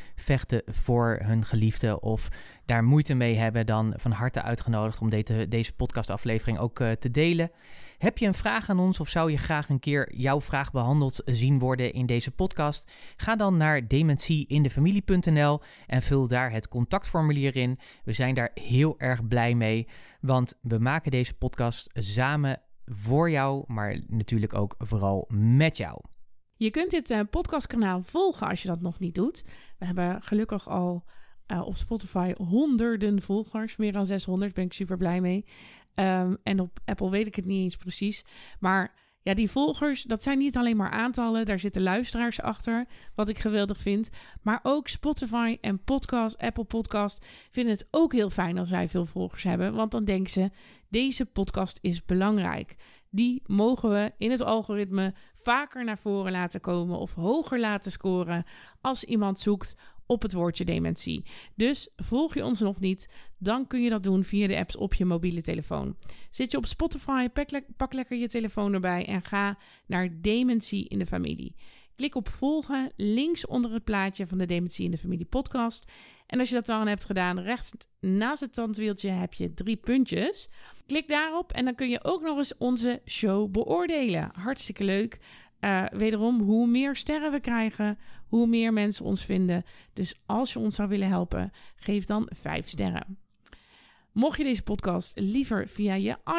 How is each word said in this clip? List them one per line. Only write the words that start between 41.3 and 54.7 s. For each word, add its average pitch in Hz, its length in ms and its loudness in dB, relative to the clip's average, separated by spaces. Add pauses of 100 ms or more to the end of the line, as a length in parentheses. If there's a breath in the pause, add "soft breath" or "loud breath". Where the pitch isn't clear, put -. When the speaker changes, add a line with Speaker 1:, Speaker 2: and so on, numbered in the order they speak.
Speaker 2:
daar 202 140 0
zitten 190 220 -2
luisteraars 233 600 0
achter, 233 460 -2 (280 loud breath)
wat 208 140 0
ik 214 80 -4
geweldig 208 400 0
vind. 202 320 0 (320 loud breath)
Maar 214 220 2
ook 285 240 0
Spotify 233 720 -2
en 196 220 -2
podcast, 240 540 0
Apple 233 260 -4
Podcast 208 600 -4 (240 loud breath)
vinden 240 240 0
het - 180 -4
ook 330 220 4
heel 208 160 4
fijn 175 280 -2
als 180 120 -2
wij 180 180 0
veel 175 180 -2
volgers 185 380 -6
hebben, 185 300 0
want 220 180 -2
dan 226 140 -2
denken 190 260 0
ze, 190 180 2 (400 loud breath)
"Deze 254 360 0
podcast - 560 -2
is 175 240 -2
belangrijk." 190 680 0 (340 soft breath)
Die 247 360 2
mogen 220 440 4
we 208 280 2
in 220 140 0
het 254 100 0
algoritme 202 720 0 (200 soft breath)